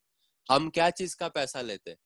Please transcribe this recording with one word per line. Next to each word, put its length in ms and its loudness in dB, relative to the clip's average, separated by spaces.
हम 200 4
क्या 200 4
चीज 240 -6
का 140 -6
पैसा 320 -4
लेते 300 -8
हैं? 160 -14